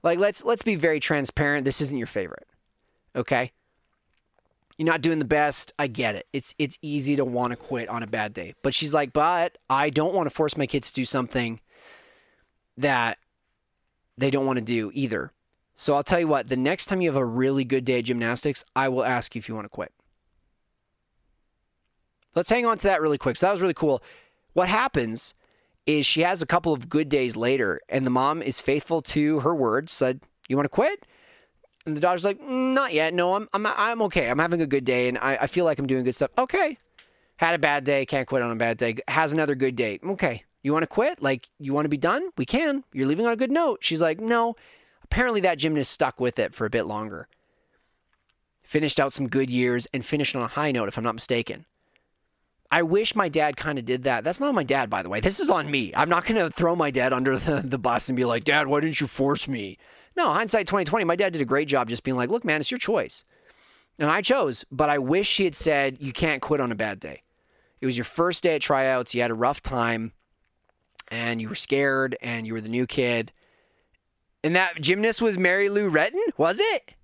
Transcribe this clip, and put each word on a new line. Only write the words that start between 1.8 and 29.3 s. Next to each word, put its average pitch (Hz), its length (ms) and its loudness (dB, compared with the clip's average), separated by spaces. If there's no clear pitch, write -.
isn't 143 160 -2
your 117 100 -4
favorite, - 400 -6
okay? 127 380 0
You're 156 80 -4
not 160 160 2
doing 160 180 2
the 143 60 0
best. 147 540 0
I 147 80 0
get 110 280 -2
it. - 200 -10
It's, - 240 -8
it's 143 240 -2
easy 143 340 -2
to 139 80 2
wanna 123 320 -2
quit - 320 -8
on 117 140 -6
a 113 40 -8
bad 107 280 -4
day." 85 280 -12
But 139 120 0
she's 147 180 -2
like, 147 220 0
"But 170 420 2
I 139 180 4
don't 156 260 0
wanna 165 160 0
force 151 280 0
my 139 80 0
kids 139 220 -4
to - 40 -10
do 127 140 -4
something 120 540 -2
that 127 400 2
they 135 120 2
don't 135 140 0
wanna 127 160 0
do 110 320 -4
either. 110 400 -4
So 147 200 0
I'll 143 80 2
tell 175 180 0
you 160 80 0
what, 131 200 0
the 131 80 -2
next 143 300 0
time 190 140 -2
you 175 80 2
have 139 80 0
a 131 80 2
really 131 400 0
good 127 220 0
day 127 140 2
of 117 40 -6
gymnastics, 120 600 -2
I 135 160 0
will 131 140 0
ask 123 300 -2
you 123 40 -8
if - 100 -12
you 110 60 -8
wanna 104 160 -10
quit." - 220 -10
Let's 175 160 0
hang 240 160 4
on 226 100 2
to 202 100 -2
that 185 140 4
really 151 160 2
quick. 160 220 -2
So 180 80 4
that 196 60 4
was 180 100 0
really 180 100 2
cool. 139 300 0
What 180 160 2
happens 151 640 0
is 151 180 4
she - 160 2
has 175 220 2
a 139 40 -2
couple 170 280 2
of 120 160 -8
good 151 180 2
days 131 260 2
later, 113 540 2
and 131 160 0
the 127 60 0
mom 139 320 2
is 127 180 -4
faithful 151 400 0
to 151 400 0